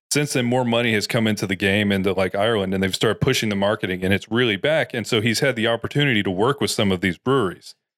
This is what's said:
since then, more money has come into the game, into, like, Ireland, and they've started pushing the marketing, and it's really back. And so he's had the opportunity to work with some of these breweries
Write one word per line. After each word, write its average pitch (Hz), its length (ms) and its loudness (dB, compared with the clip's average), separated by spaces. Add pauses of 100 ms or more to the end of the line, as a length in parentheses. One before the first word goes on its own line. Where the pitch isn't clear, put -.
(120)
since 147 220 -2
then, 127 120 0
more 123 200 0
money 117 280 0
has 104 120 0
come 113 220 0
into 107 180 -2
the 95 100 -4
game, 101 360 2
into, 98 220 0
like, 95 200 0
Ireland, 101 400 0
and 95 80 0
they've 95 140 -2
started 110 260 0
pushing 117 280 0
the 104 60 -2
marketing, 98 480 -2
and 92 80 2
it's 98 200 -2
really 113 240 2
back. 139 400 0
And 113 100 -4
so 113 160 0
he's 113 180 0
had 135 160 0
the 113 120 0
opportunity 117 560 0
to 98 80 -2
work 107 280 0
with 104 120 0
some 104 200 2
of 90 100 0
these 90 180 0
breweries 117 560 -2 (220)